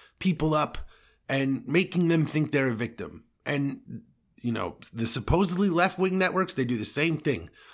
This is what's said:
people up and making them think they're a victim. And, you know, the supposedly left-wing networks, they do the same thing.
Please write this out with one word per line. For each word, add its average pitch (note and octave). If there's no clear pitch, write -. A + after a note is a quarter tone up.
people D#3
up D3+
and C3+
making F3
them E3
think D3+
they're C3+
a A#2+
victim. G#2+
And, C#3
you A#2+
know, G2
the A2+
supposedly F3+
left-wing F3+
networks, F#3
they C3
do A#2+
the G#2+
same D#3
thing. G#2